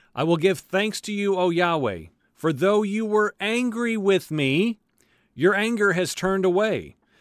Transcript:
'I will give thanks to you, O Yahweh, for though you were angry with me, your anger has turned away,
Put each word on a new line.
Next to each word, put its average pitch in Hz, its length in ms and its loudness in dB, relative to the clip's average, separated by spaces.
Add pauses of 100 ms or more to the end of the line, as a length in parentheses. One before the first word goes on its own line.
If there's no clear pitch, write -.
(140)
'I 123 80 -2
will 165 160 2
give 180 220 2
thanks 202 420 -4
to 208 100 -10
you, 202 240 0
O 180 140 2
Yahweh, 156 540 0 (300)
for 160 160 -2
though 190 320 2
you 214 220 -4
were 208 360 0
angry 226 580 -2
with 190 320 2
me, 156 480 0 (560)
your 170 200 2
anger 208 380 0
has 175 220 -2
turned 190 320 0
away, 175 500 0 (240)